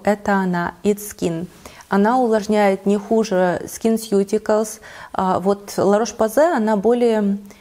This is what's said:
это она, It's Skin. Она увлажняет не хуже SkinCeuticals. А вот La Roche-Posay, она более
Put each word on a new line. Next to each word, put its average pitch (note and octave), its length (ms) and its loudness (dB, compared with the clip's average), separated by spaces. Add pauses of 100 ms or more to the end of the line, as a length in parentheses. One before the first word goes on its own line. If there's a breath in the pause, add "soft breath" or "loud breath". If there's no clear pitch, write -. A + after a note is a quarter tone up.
это G#3 300 0
она, F3+ 380 -2 (100)
It's G3+ 180 0 (120)
Skin. E3+ 320 -6 (440 loud breath)
Она G#3 280 2
увлажняет G#3 720 2
не G3+ 100 2
хуже G3+ 680 0
SkinCeuticals. G#3+ 1120 -2 (340 loud breath)
А F#3 260 0
вот G3 380 -2
La G3+ 240 4
Roche-Posay, A#3 560 2
она A3 180 0
более G#3+ 640 2 (240 loud breath)